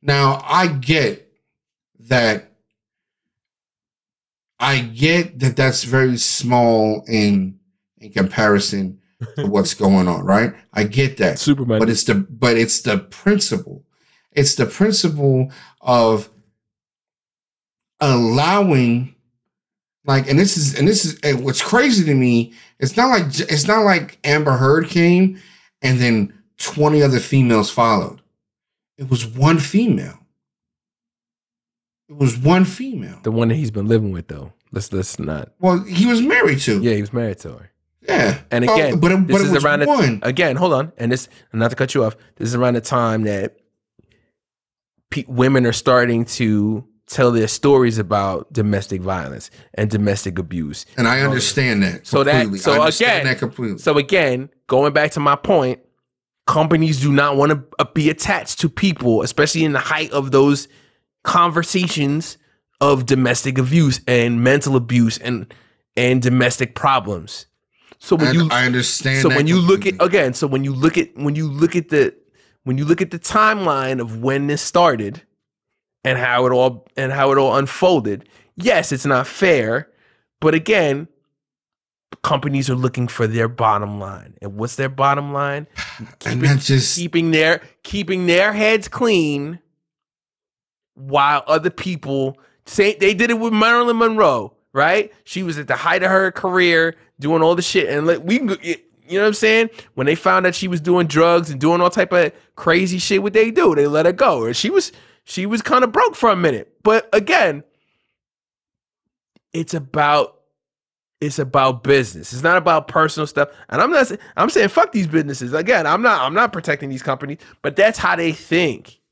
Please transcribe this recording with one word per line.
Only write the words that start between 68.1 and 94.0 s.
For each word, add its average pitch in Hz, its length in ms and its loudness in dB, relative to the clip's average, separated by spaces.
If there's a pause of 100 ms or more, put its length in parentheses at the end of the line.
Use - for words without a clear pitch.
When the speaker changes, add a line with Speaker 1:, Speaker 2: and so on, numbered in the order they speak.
Speaker 2:
when 156 100 2
Speaker 1:
I, 127 40 2
Speaker 2:
you, 165 200 2
Speaker 1:
I 123 140 0
understand 127 560 -2
Speaker 2:
so 160 80 4
Speaker 1:
that 135 80 2
Speaker 2:
when 147 100 2
you 170 100 2
look 196 280 2
at, 190 120 -4
Speaker 1:
completely. 175 220 2
Speaker 2:
again, 131 140 0
so 151 140 -4
when 135 180 -2
you 139 80 -4
look 151 240 0
at, - 180 -4
when 143 200 -4
you 156 120 -4
look 151 280 -2
at 175 140 -4
the, 147 240 2 (500)
when 131 140 -4
you 139 60 -2
look 165 180 0
at 190 100 -6
the 170 80 -12
timeline 165 800 0
of 113 200 -10
when 139 260 -2
this 143 140 -4
started 147 600 0 (840)
and 131 160 -2
how 123 260 0
it 127 60 2
all, 127 340 0 (120)
and 135 160 -4
how 139 180 2
it 139 60 4
all 135 180 2
unfolded, 135 720 0 (300)
yes, 196 340 0
it's 135 140 -6
not 131 200 0
fair, 135 640 0 (520)
but 156 120 2
again, 160 540 0 (1120)
companies 139 480 -4
are 127 60 0
looking 123 320 -4
for 120 180 -4
their 113 220 -2
bottom 104 520 -2
line. 98 420 -14
And 101 160 -14
what's 117 180 -8
their 135 140 -4
bottom 139 420 -2
line? 143 400 -6
Speaker 1:
<sighs> - 60 -18 (220)
And - 200 -20
Speaker 2:
Keeping, 120 220 -6
Speaker 1:
that's 139 260 2
just 135 300 0
Speaker 2:
keeping 165 340 -2
their, 160 300 2 (220)
keeping 185 420 -4
their 180 260 4
heads 214 360 0
clean 160 720 -2 (1400)
while 139 520 2
other 160 220 2
people 139 680 -6 (280)
say, 208 300 0
they 196 180 2
did 220 160 0
it 233 100 0
with 226 140 -2
Marilyn 233 440 2
Monroe, 196 560 2 (200)